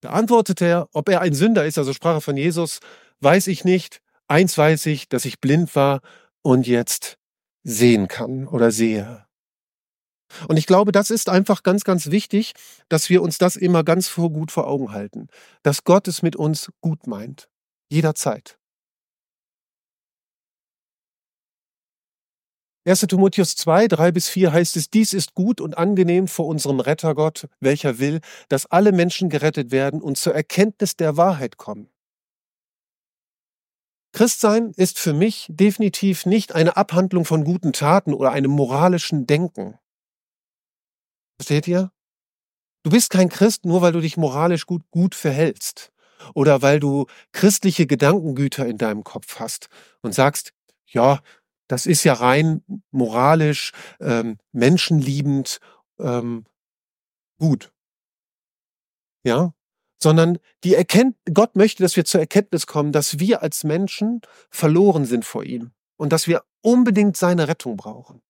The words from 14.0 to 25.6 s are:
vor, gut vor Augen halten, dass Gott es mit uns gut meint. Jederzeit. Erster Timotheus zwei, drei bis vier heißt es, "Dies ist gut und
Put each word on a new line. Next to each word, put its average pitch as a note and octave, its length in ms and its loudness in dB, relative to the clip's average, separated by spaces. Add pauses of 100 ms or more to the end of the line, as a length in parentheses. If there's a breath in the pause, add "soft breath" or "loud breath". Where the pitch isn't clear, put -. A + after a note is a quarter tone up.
vor, E3+ 200 -4
gut D#3 220 -8
vor - 160 -4
Augen C3+ 240 -6
halten, G#2 380 -12 (340 soft breath)
dass D3 220 0
Gott F#3 240 4
es - 120 -8
mit E3 140 -2
uns D3+ 340 -4 (120)
gut D#3+ 260 -6
meint. A#2 420 -14 (400)
Jederzeit. D3+ 680 -4 (4000)
Erster F3+ 240 2
Timotheus F#3+ 480 0
zwei, F#3 320 2
drei F3 240 2
bis E3+ 180 -4
vier F3+ 220 0
heißt E3+ 240 0
es, D#3 140 -6
"Dies G#3+ 240 2
ist F#3+ 200 -6
gut G3+ 260 -2
und D3+ 180 -8